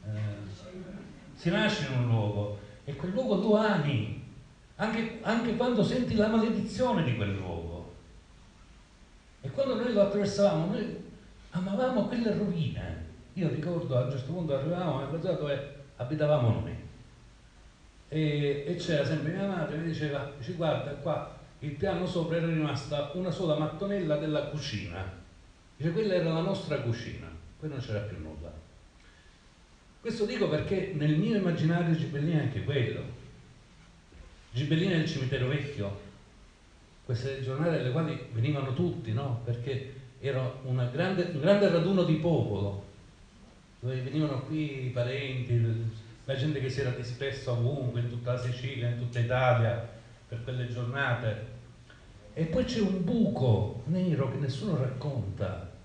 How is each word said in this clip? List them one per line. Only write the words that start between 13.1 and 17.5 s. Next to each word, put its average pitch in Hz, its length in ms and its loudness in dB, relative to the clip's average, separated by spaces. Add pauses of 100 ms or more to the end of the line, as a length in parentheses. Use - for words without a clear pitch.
Io 170 160 0
ricordo 151 480 -2
a 120 80 4
un - 60 -2
certo - 200 -4
punto 160 240 0
arrivavamo 156 440 0
nella 143 220 -4
zona 175 120 0
dove 143 420 -2 (220)
abitavamo 147 520 4 (120)
noi. 82 140 -6 (1300)